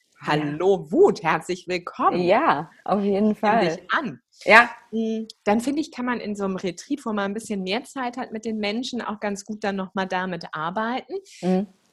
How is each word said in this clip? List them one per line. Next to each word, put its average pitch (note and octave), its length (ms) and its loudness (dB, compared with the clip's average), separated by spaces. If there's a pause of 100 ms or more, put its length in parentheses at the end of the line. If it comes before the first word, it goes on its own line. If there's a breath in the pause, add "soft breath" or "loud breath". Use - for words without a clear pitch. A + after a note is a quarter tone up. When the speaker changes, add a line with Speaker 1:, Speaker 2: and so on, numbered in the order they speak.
(280)
Speaker 1:
Ja. - 0 -
Speaker 2:
hallo D3+ 640 0
Wut, C4+ 320 6
herzlich E3 440 -2
willkommen. F3+ 600 -2
Speaker 1:
Ja, G3+ 420 4 (160 soft breath)
auf G3+ 180 0
jeden G#3 380 2
Speaker 2:
Nimm A3 180 4
dich F3 200 0
Speaker 1:
Fall. - 0 - (100)
Speaker 2:
an. G#3+ 320 -2 (240 soft breath)
Speaker 1:
Ja. A3+ 240 8 (220)
Speaker 2:
Mm, A3 320 -2 (200)
dann G#3 160 4
finde C#4+ 220 -2
ich, D4+ 100 -8
kann B3 140 -8
man B3 140 -2
in G#3 160 -6
so G3+ 100 -4
einem F#3+ 120 -2
Retreat, F#3 460 -6
wo A3 100 -4
man G3+ 180 -2
ein - 20 -8
bisschen G#3+ 300 -6
mehr G3+ 200 -2
Zeit B3 340 -8
hat B3+ 140 -8
mit A3 140 -10
den A3 140 -4
Menschen, A3 420 -4
auch G#3 180 -8
ganz G3+ 240 -6
gut G#3+ 200 -10
dann G3 120 -2
noch F#3+ 200 -6
mal F#3+ 100 -2
damit F3+ 460 -4
arbeiten. A3 640 -6 (260 loud breath)
Speaker 1:
Mhm. F#3 260 0 (260)